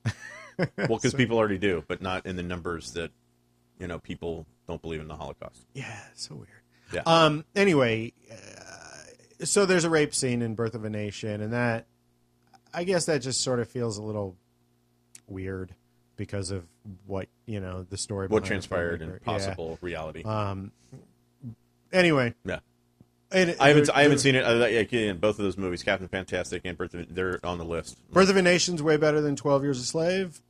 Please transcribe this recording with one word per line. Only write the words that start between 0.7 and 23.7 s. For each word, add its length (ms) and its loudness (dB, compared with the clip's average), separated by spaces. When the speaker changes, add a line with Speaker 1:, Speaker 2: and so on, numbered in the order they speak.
Speaker 2:
'cause 140 0
Speaker 1:
So 60 -4
Speaker 2:
people 200 4
already 200 2
do, 280 0
but 160 -6
not 240 -4
in 80 -6
the 80 -6
numbers 520 -8
that, 180 -8
you 80 -10
know, 140 -8
people 440 -8
don't 160 -10
believe 180 -8
in 60 -12
the 100 -12
Holocaust. 480 -14
Speaker 1:
Yeah, 260 -12
it's 160 -14
so 80 -18
weird. 140 -18
Speaker 2:
Yeah. 140 -6
Speaker 1:
Um, 380 4
anyway, 580 2
uh, 1120 -18
so 220 4
there's 180 4
a 60 0
rape 260 4
scene 260 0
in 140 -4
Birth 180 -2
of 100 -8
a 60 -6
Nation, 520 -6
and 100 -4
that, 340 0
I 80 -6
guess 240 0
that 160 2
just 200 -4
sort 180 0
of 80 -4
feels 300 -4
a 40 -10
little 340 -6
weird 460 -8
because 340 -6
of 140 -6
what, 200 -6
you 120 -6
know, 300 -8
the 80 -10
story 300 -6
Speaker 2:
What 160 2
Speaker 1:
behind 20 -10
the 40 -6
Speaker 2:
transpired 520 -2
and 120 -10
Speaker 1:
filmmaker. 140 -16
Yeah. 60 -4
Speaker 2:
possible 480 -4
reality. 440 -8
Speaker 1:
Um, 460 -4
anyway. 420 4
Speaker 2:
Yeah. 140 -4
Speaker 1:
And 280 2
Speaker 2:
I 100 8
haven't, 180 8